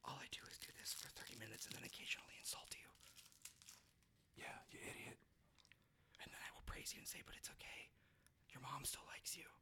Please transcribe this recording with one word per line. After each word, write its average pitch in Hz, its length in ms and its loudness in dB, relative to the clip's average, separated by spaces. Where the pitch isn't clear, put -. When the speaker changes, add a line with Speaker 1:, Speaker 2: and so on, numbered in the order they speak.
Speaker 1:
All 139 160 2
I - 100 0
do - 80 2
is - 80 -2
do - 100 0
this - 140 4
for - 140 4
thirty - 220 0
minutes 107 260 0
and - 100 0
then - 100 0
occasionally - 540 2
insult - 360 2
you. - 120 -8
Speaker 2:
Yeah, - 160 0
you - 100 -4
idiot. - 360 0
Speaker 1:
And - 80 -2
then - 140 -4
I - 100 2
will - 120 -6
praise - 280 4
you - 60 0
and - 80 0
say, - 180 2
"But - 140 -4
it's - 180 0
okay. - 320 -4
Your 131 100 -2
mom 139 220 4
still - 220 4
likes - 220 4
you." 160 60 -2